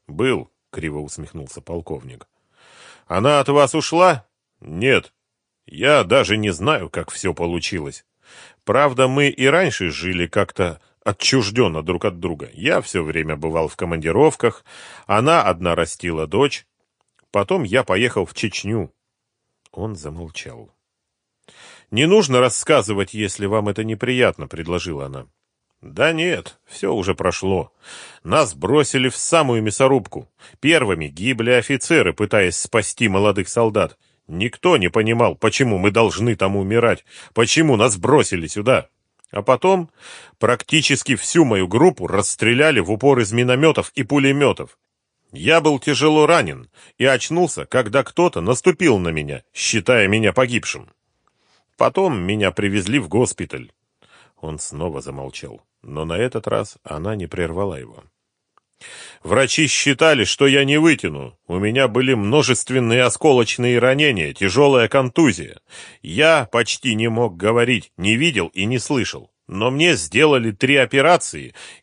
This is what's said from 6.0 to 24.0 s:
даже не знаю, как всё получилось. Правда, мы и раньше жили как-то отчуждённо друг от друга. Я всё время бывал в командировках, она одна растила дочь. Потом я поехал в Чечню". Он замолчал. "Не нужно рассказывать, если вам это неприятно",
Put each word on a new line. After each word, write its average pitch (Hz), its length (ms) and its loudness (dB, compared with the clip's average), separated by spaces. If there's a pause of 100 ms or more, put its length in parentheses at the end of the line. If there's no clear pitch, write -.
даже 107 340 2
не 107 140 -2
знаю, 95 380 -4
как - 220 -8
всё 90 220 -6
получилось. 85 720 -6 (600)
Правда, 131 420 2
мы 139 220 2
и 131 160 -2
раньше 139 440 2
жили 85 380 -4
как-то 90 540 -4 (220)
отчуждённо 104 800 0
друг 87 240 -4
от 87 140 -4
друга. 82 340 -8
Я 131 280 -2
всё 87 220 -4
время 78 340 -4
бывал 80 300 -4
в - 80 -12
командировках, 87 920 0 (420)
она 131 360 2
одна 87 320 0
растила 82 520 -4
дочь. 117 400 -2 (640)
Потом 127 320 -2
я 107 200 0
поехал 101 420 0
в - 80 -18
Чечню". 104 580 -6 (800)
Он 104 240 -10
замолчал. 80 720 -16 (1200)
"Не 123 140 2
нужно 165 360 4
рассказывать, 110 720 0
если 104 320 -6
вам 104 240 -2
это 110 140 -6
неприятно", 110 640 -2